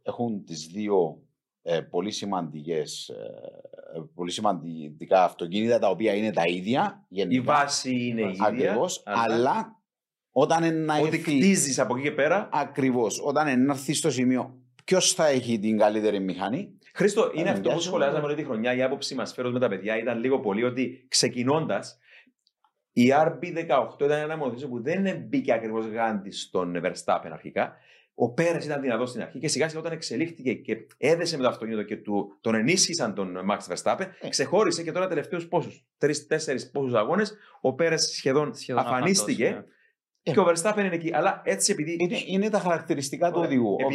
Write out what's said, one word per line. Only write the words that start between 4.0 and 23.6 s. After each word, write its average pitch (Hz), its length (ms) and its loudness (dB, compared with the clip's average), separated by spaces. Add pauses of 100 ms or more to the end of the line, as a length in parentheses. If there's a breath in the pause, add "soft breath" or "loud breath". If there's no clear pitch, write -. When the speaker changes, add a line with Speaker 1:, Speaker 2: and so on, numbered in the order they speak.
Speaker 1:
πολύ 87 160 -6
σημαντικά 82 920 0
αυτοκίνητα, 104 560 0
τα 104 100 2
οποία 101 240 2
είναι 107 180 0
τα 87 140 0
ίδια, 113 640 -2
Speaker 2:
Η 90 60 -16
Speaker 1:
γενικά. 127 380 2
Speaker 2:
βάση 135 540 0
είναι 113 140 -2
η 101 80 0
ίδια, 98 160 -2
Speaker 1:
Ακριβώς, 117 600 0
Speaker 2:
αλλά 110 280 2
Speaker 1:
αλλά 143 460 0 (520)
όταν 156 320 4
είναι 165 160 2
να 151 180 0
Speaker 2:
ό,τι 151 100 4
Speaker 1:
έρθει 160 120 0 (180)
Speaker 2:
κτίζεις 151 420 4
από - 160 2
εκεί 139 80 -4
και 143 80 0
πέρα. 170 400 0
Speaker 1:
Ακριβώς, 127 720 0
όταν 147 240 2
είναι 127 160 4
να 143 100 2
έρθει 139 200 -4
στο 147 180 0
σημείο, 127 480 0 (240)
ποιος 185 300 4
θα 160 140 4
έχει 120 320 2
την 110 180 2
καλύτερη 107 420 4
μηχανή; 95 580 -4 (160 soft breath)
Speaker 2:
Χρήστο, 202 400 2
είναι 170 160 0
Speaker 1:
Ε, - 20 2
Speaker 2:
αυτό 196 100 -2
που - 60 0
Speaker 1:
μοιάζει 170 180 0
Speaker 2:
σχολιάζαμε 151 340 0
Speaker 1:
με 147 60 -2
Speaker 2:
όλη 147 100 -2
τη 147 80 -6
χρονιά, 123 320 0
η 127 60 0
άποψή 131 340 -2
μας 110 180 -4
φέτος 123 180 -2
με 123 80 -2
τα 123 80 4
παιδιά 101 300 0
ήταν 113 220 -2
λίγο 131 200 2
πολύ 107 240 0
ότι, 123 460 -2
ξεκινώντας, 131 880 0 (1000 soft breath)
η 123 140 8
R 156 160 6 (120)
B 175 140 -8
δεκαοκτώ 151 520 0